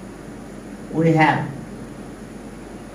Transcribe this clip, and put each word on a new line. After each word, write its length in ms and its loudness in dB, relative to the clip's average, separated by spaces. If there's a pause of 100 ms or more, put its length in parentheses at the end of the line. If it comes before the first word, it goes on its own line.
(1000)
We 80 8 (160)
have, 200 6 (1500)